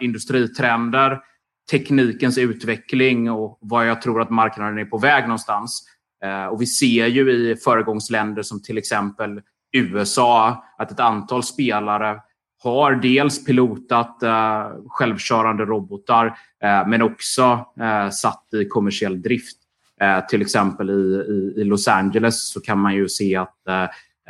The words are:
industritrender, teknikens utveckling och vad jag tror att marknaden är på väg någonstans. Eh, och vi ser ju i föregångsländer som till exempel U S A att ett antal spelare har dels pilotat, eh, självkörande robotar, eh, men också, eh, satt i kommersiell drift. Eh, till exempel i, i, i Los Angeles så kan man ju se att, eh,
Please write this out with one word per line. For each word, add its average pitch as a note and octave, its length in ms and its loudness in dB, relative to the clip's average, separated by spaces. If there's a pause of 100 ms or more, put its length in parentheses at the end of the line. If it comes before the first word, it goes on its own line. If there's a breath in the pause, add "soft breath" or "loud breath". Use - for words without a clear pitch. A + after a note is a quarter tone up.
industritrender, B2 1160 0 (520 soft breath)
teknikens B2+ 680 2
utveckling A#2 920 0
och A2 300 -6
vad A2+ 280 0
jag A2+ 140 -2
tror A2+ 180 0
att A2 100 -2
marknaden G#2+ 480 0
är G#2+ 60 -4
på G#2+ 140 -6
väg C3+ 240 4
någonstans. A2+ 640 -6 (360 soft breath)
Eh, G2 220 -6
och A2 160 -4
vi B2 40 -2
ser A#2 400 2
ju C3 260 4
i A#2 240 0
föregångsländer G#2+ 840 -2
som G2+ 200 -12
till A2 160 -8
exempel G#2 600 -6 (360)
U G2+ 220 0
S G2+ 200 -2
A A#2+ 460 4 (140 loud breath)
att A2 120 -8
ett G#2 100 -6
antal A#2 420 0
spelare G#2+ 800 -2 (420)
har C3+ 300 2
dels C3+ 520 2
pilotat, A#2+ 800 0
eh, A2 440 0 (220)
självkörande A2+ 760 0
robotar, G#2 600 0 (360 loud breath)
eh, G2+ 240 2
men A2+ 160 4
också, A#2+ 640 2 (140)
eh, G#2+ 300 0
satt - 420 -4
i G#2+ 120 0
kommersiell G2 580 -2
drift. A#2+ 340 -4 (440)
Eh, G2 260 2
till G#2+ 160 0
exempel G2 480 0
i, - 20 -2
i, G2 680 0
i G#2 40 0
Los G2+ 240 0
Angeles G#2+ 640 0
så G2+ 80 -10
kan G#2 180 -2
man G2 160 2
ju G2 140 0
se F#2+ 280 -2
att, - 320 -8
eh, F#2 140 -2 (480 loud breath)